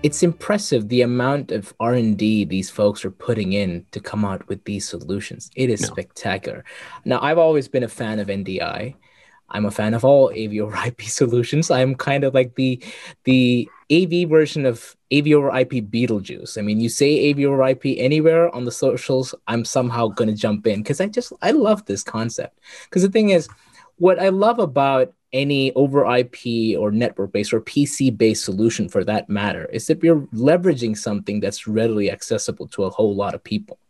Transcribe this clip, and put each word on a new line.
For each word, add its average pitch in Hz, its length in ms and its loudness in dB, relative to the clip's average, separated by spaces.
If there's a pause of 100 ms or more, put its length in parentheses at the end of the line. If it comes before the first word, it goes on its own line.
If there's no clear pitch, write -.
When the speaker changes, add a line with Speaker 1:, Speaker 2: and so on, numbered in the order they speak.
Speaker 1:
it's 147 200 0
impressive 151 680 0
the 123 100 2
amount 123 500 0
of 101 300 -8
R 117 140 0
and 110 240 2
D 107 260 2
these 95 240 -4
folks 104 380 -2
are 95 40 -4
putting 101 440 -4
in 90 380 -4
to 101 80 -12
come 107 220 -6
out 95 260 -4
with 98 160 -8
these 101 220 -8
solutions. - 720 -10
It 131 140 0
is 104 100 -2
Speaker 2:
Yeah. - 60 -4
Speaker 1:
spectacular. - 760 -8 (440)
Now, 123 160 0
I've 156 160 2
always 156 300 4
been 127 160 -2
a 110 40 -6
fan 110 300 -6
of 101 100 -6
N 98 160 -4
D 92 160 -6
I. 104 360 -8 (520)
I'm 107 160 -2
a 101 60 0
fan 107 240 -2
of 117 100 -2
all 135 300 8
A 110 120 -6
V 107 140 -4
over 104 160 -6
I 123 140 -4
P - 160 -16
<laughs> - 160 -6
solutions. 123 480 0
I'm 131 240 2
kind 139 280 -2
of 135 120 0
like 127 200 2
the, 131 300 -2 (400)
the 123 420 4 (220)
A 170 160 4
V 175 220 0
version 156 400 2
of - 280 -4 (160)
A 147 120 4
V 151 120 4
over 139 160 4
I 131 140 2
P 127 160 -4
Beetlejuice. 107 800 -4
I - 20 -6
mean, 107 200 0
you 113 100 0
say 143 180 2
A 147 240 4
V 139 140 0
over 139 160 2
I 135 100 4
P 135 260 -2
anywhere 156 560 4
on 123 120 -6
the 117 60 -6
socials, 131 600 -2 (120)
I'm 113 180 -2
somehow 120 440 0
gonna 107 260 0
jump 104 320 -2
in 107 180 0
'cause 139 160 -4
I 190 60 0
just, 226 340 -6
I 208 120 0
love 214 340 2
this - 160 -6
concept. - 580 -6 (300)
'Cause 185 100 0
the 196 80 4
thing 214 220 2
is, 170 180 4 (480)
what 175 220 4
I 190 100 2
love 208 300 2
about 139 560 2 (180)
any 135 400 0
over 139 340 2
I 123 240 4
P 113 460 -2
or 104 160 0
network-based 104 600 -2
or 117 80 0
P 143 260 0
C-based 113 580 0
solution 104 440 0
for - 140 -2
that 104 260 -4
matter 101 440 -4
is - 160 -8
that 160 120 0
we're 165 200 4 (120)
leveraging 127 640 0
something 104 440 -4
that's 101 260 -6
readily 110 420 0
accessible - 600 -6
to - 160 -4
a 92 60 -4
whole 104 260 0
lot 101 180 -4
of - 80 -12
people. - 480 -8